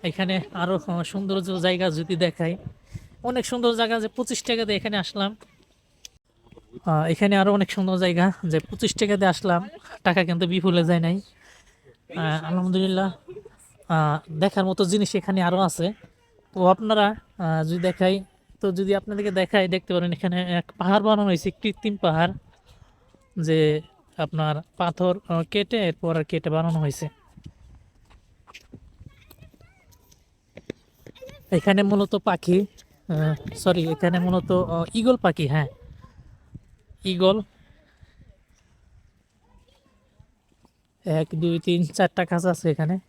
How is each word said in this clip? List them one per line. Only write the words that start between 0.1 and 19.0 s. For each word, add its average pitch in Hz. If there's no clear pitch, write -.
আরো, 180
আ, 170
সৌন্দর্য 190
জায়গা 180
যদি 165
দেখাই, 170
অনেক 247
সুন্দর 240
জায়গা, 226
যে 214
পঁচিশ 240
টাকাতে 226
এখানে 208
আসলাম। 202
আ, 160
এখানে 196
আরো 196
অনেক 202
সুন্দর 185
জায়গা, 180
যে 156
পঁচিশ -
টাকাতে 202
আসলাম, 185
টাকা 180
কিন্তু 170
বিপুলে 175
যায় 170
নাই। 170
আ, 156
আলহামদুলিল্লাহ, 185
আ, 156
দেখার 185
মতো 190
জিনিস 202
এখানে 190
আরো 180
আছে। 180
তো 185
আপনারা, 214
আ, 160
যদি 165
দেখাই, 185
তো 196
যদি 190
আপনাদেরকে 202